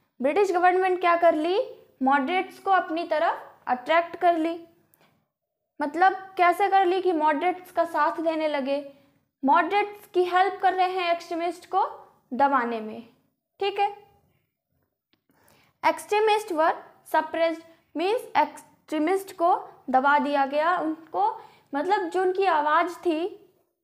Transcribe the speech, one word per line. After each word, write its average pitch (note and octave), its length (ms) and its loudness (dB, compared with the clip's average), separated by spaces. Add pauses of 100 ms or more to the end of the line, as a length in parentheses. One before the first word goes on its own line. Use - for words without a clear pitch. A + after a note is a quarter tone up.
(200)
ब्रिटिश F4+ 320 2
गवर्नमेंट F4+ 480 2
क्या E4+ 160 2
कर E4+ 180 4
ली, E4+ 240 -2 (440)
मॉडरेट्स C#4+ 560 0
को G4 120 -4
अपनी F4 340 0
तरफ E4 380 -2 (240)
अट्रैक्ट D#4+ 500 0
कर F4 220 2
ली। E4 200 -4 (1200)
मतलब E4 340 0 (220)
कैसे F4+ 320 2
कर F#4+ 180 4
ली F#4 160 0
कि F#4 100 0
मॉडरेट्स D#4+ 600 -2
का E4+ 120 0
साथ E4 360 -2
देने D#4+ 280 -2
लगे, C#4 320 -2 (640)
मॉडरेट्स F4 640 0
की F4+ 180 2
हेल्प F#4 380 2
कर F#4 120 2
रहे F#4 160 0
हैं F#4 220 -2
एक्सट्रीमिस्ट E4+ 540 -6
को G4 180 0 (500)
दबाने A#3+ 460 0
में, A3 220 -12 (580)
ठीक G4+ 180 -2
है। G4+ 100 2 (1900)
एक्सट्रीमिस्ट G#4 680 0
वर D#4+ 300 0 (300)
सप्रेस्ड, E4 500 -2 (340)
मीन्स G4 260 -2 (140)
एक्सट्रीमिस्ट D#4 960 -4
को F4 220 2 (360)
दबा C#4 280 4
दिया C#4 280 0
गया, D4+ 320 0
उनको E4 500 -4 (460)
मतलब F#4 340 0
जो F#4 140 0
उनकी F#4 220 0
आवाज़ E4 520 2
थी, E4 280 -2 (600)